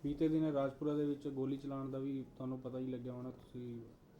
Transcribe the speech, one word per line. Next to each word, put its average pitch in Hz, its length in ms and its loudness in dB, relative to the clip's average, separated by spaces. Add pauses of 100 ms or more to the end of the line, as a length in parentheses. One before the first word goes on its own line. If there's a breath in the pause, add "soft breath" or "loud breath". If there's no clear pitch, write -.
ਬੀਤੇ 147 240 4
ਦਿਨ 160 160 6
ਰਾਜਪੁਰਾ 143 500 2
ਦੇ 147 120 4
ਵਿੱਚ 143 220 0
ਗੋਲੀ 135 300 0
ਚਲਾਉਣ 135 340 -4
ਦਾ 135 80 -2
ਵੀ 135 260 -2 (120)
ਤੁਹਾਨੂੰ 131 220 -2
ਪਤਾ 131 200 -4
ਹੀ 131 80 -2
ਲੱਗਿਆ 127 260 -2
ਹੋਣਾ 123 160 -6
ਤੁਸੀਂ, 123 500 -8 (400)